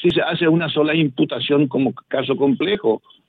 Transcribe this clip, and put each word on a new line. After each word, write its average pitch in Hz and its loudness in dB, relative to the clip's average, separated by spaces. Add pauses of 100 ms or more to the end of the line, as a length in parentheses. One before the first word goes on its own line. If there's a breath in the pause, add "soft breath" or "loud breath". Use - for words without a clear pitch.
si 175 2
se 147 2
hace 165 0
una 160 2
sola 151 0
imputación 143 0
como 131 -2
caso 131 -4
complejo 135 -2 (260 soft breath)